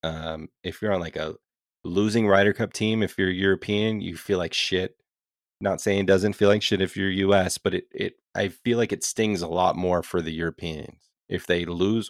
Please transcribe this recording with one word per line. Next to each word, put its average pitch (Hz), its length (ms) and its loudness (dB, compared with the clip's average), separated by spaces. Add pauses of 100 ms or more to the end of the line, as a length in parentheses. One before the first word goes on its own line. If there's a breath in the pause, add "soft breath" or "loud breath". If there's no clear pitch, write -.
um, 80 460 -6 (160)
if 92 180 -10
you're 104 100 0
on, 95 60 2
like, 82 160 -8
a 78 220 -6 (480)
losing 104 420 2
Ryder 98 260 6
Cup 104 200 -4
team, 110 320 0
if - 120 -4
you're 92 140 0
European, 104 720 0
you 87 160 -8
feel 95 220 -2
like 85 140 -4
shit. - 440 -2 (640)
Not 95 200 -2
saying 101 200 0
it 95 80 -2
doesn't 98 240 4
feel 101 160 2
like 104 120 4
shit 98 200 0
if 95 160 -2
you're 98 120 -2
U 95 260 2
S, 92 220 2
but 92 160 -2
it, 92 200 -2
it, - 220 -6 (200)
I 98 140 -2
feel 117 300 -2
like 113 120 0
it 95 140 -4
stings 107 380 -2
a 85 40 -6
lot 90 300 2
more 90 260 0
for - 180 -4
the 82 120 -4
Europeans 80 680 -8 (300)
if 90 180 -6
they 87 200 2
lose 98 440 0